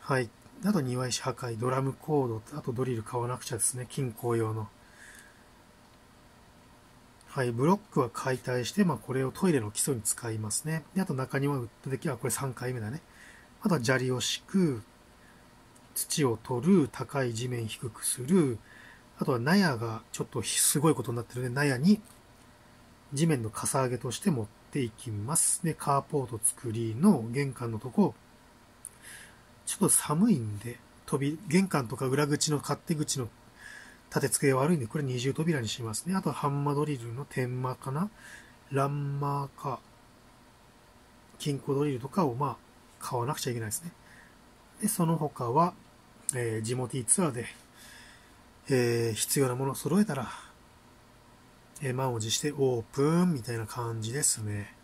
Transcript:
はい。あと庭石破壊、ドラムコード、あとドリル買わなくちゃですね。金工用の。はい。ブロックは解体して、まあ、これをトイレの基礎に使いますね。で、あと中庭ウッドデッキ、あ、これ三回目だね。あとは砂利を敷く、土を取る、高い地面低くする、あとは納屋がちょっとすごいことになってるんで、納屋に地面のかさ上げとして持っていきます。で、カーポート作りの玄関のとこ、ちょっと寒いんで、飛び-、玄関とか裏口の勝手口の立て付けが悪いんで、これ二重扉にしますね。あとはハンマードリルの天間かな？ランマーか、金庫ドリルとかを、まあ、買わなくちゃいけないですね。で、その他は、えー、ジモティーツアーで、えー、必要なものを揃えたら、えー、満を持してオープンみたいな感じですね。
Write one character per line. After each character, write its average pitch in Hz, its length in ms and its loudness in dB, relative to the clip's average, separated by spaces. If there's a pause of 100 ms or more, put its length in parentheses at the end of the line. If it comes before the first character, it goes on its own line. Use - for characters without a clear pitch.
は 135 180 0
い。 120 100 -2 (360)
あ 202 80 2
と 185 80 4
庭 127 280 -2
石 117 140 -4
破 131 100 -2
壊、 117 260 -6
ド 123 120 0
ラ 131 120 2
ム 135 100 0
コ 143 320 0
ー 123 40 -2
ド、 110 140 -4 (140)
あ 151 60 -10
と 135 100 -4
ド 123 120 0
リ 127 100 -2
ル 110 80 -4
買 120 180 -4
わ 120 80 -2
な 123 80 -4
く - 80 -12
ち - 80 -6
ゃ 123 40 -4
で 104 60 -2
す - 120 0
ね。 123 160 -8
金 127 220 -4
工 120 240 0
用 110 180 0
の。 107 140 -6 (2500)
は 135 180 -2
い。 123 60 0
ブ 120 160 0
ロ 180 80 6
ッ 208 40 -4 (140)
ク 160 80 2
は 123 100 2
解 131 280 -2
体 123 260 -2
し - 80 -6
て、 202 120 4
ま 165 100 2
あ、 - 20 -8
こ - 160 -8
れ 131 120 0
を 131 80 -2
ト - 160 0
イ 175 40 6
レ 139 80 4
の 104 100 -4
基 - 80 -8
礎 147 160 0
に 110 80 -6
使 - 280 -4
い 113 80 -4
ま 107 140 -4
す - 120 -4
ね。 156 200 -4 (100)
で、 185 80 2
あ 180 40 0
と 156 80 -2
中 131 260 -2
庭 143 160 2
ウ 123 80 -4
ッ 110 40 -12 (160)
ド 139 60 -4
デ 131 60 -2
ッ - 40 -4
キ、 170 80 -2
あ、 127 80 -2
こ 131 120 -4
れ - 20 0
三 131 240 -4
回 123 180 -4
目 123 80 -4
だ 104 100 -4
ね。 151 120 -8 (580)
あ - 80 0
と 180 60 4
は 135 100 0
砂 131 140 4
利 127 140 0
を 123 80 -2
敷 - 260 -4
く、 151 360 2 (1120)
土 - 300 0
を 117 180 2
取 123 220 -4
る、 170 260 8
高 135 340 -2
い 120 100 -2
地 120 140 -4
面 120 180 -4
低 110 240 -8
く - 160 -8
す - 160 -4
る、 143 360 4 (600)
あ 180 60 0
と 156 80 2
は 123 60 2
納 143 180 4
屋 170 200 4
が 110 260 -6 (100)
ち - 80 -8
ょ 147 40 -2
っ - 40 -16
と 117 140 -4
す - 360 2
ご 151 120 4
い 147 40 6
こ 131 80 -4
と 113 80 -4
に 120 60 -2
な 120 60 -4
っ 110 40 -10
て - 80 -20
る 127 60 -4
ん 127 40 -4
で、 127 60 -2
納 139 140 0
屋 139 120 2
に 185 240 6 (1120)
地 143 140 2
面 143 160 2
の 107 80 -4
か - 160 -6
さ 135 160 2
上 127 80 2
げ 120 80 -2
と 123 120 -4
し - 100 -6
て 202 100 2
持 120 140 0
っ - 20 -12 (260)
て 151 80 0
い 123 100 0
き - 200 -12
ま 107 260 -2
す。 - 260 0
で、 160 120 2
カ 143 240 2
ー 135 40 0
ポ 143 220 -2
ー - 20 -8
ト 110 160 -8
作 - 300 -4
り 110 220 -2
の 151 360 6
玄 139 220 -2
関 120 180 -6
の 110 80 -6
と 123 120 -10
こ、 - 240 2 (1500)
ち - 80 -4
ょ - 20 -12
っ - 40 -14
と 170 80 4
寒 170 420 4
い 180 60 6
ん 107 220 -4
で、 117 200 -10 (280)
飛 151 120 0
び-、 143 200 0 (100)
玄 185 180 6
関 143 220 0
と 117 80 -6
か 135 100 -2
裏 143 220 2
口 147 240 2
の 147 60 2
勝 139 200 -4
手 - 160 -2
口 147 240 -2
の 120 100 -4 (840)
立 151 100 0
て 139 80 2
付 - 180 2
け 139 60 6
が 131 60 4
悪 147 160 4
い - 20 2
ん 147 40 0
で、 113 60 -4
こ 156 120 -6
れ 147 60 -2
二 127 140 -2
重 131 160 0
扉 160 260 0
に 113 60 -2
し 113 160 -6
ま 110 120 -6
す - 120 -6
ね。 180 80 -2
あ 190 80 0
と 185 60 0
は 139 80 -2
ハ - 100 -2
ン 143 160 0
マ 143 100 2
ー - 40 2
ド 147 80 2
リ 147 140 -4
ル 117 160 -10
の 139 100 -8
天 127 380 -4
間 123 120 -2
か - 160 -10
な？ 170 200 -2 (600)
ラ 139 160 2
ン 143 320 -2
マ 143 280 -2
ー - 140 -18
か、 - 200 -6 (1600)
金 143 200 -2
庫 139 160 -2
ド 139 100 2
リ 143 100 0
ル 120 60 -4
と 135 80 -8
か 185 180 2
を、 123 80 0
ま 135 120 -2
あ、 123 100 -4 (440)
買 - 180 -4
わ 120 80 0
な 147 80 -2
く - 60 -8
ち - 80 -4
ゃ - 20 -2
い 117 40 -2
け 117 60 -4
な 110 60 -6
い 104 40 -6
で - 20 -6
す - 100 -6
ね。 170 100 -12 (880)
で、 208 60 0
そ 175 160 0
の 165 120 2
他 139 340 -2
は、 165 240 4 (600)
え 113 260 0
ー、 - 20 -4
ジ 120 140 -2
モ 127 100 -2
テ 135 120 -4
ィ - 40 -2
ー - 20 -4
ツ - 200 4
ア 165 40 4
ー 135 40 0
で、 113 140 -6 (1200)
え 117 420 2
ー、 107 40 -2
必 - 260 0
要 135 80 4
な 123 80 -2
も 135 100 -2
の 135 60 -2
を - 20 -4
揃 160 260 2
え 208 40 6
た 156 100 -4
ら、 120 140 -4 (1500)
え 135 80 -4
ー、 123 40 -2
満 131 200 -2
を 113 60 -4
持 110 100 -4
し - 80 0
て 151 140 0
オ 127 280 4
ー - 20 -6 (100)
プ 139 100 2
ン 170 320 6
み 123 80 -2
た 120 100 -6
い 117 60 -2
な 110 80 -4
感 117 340 -4
じ 110 120 -4
で 143 100 -2
す - 160 2
ね。 104 460 -6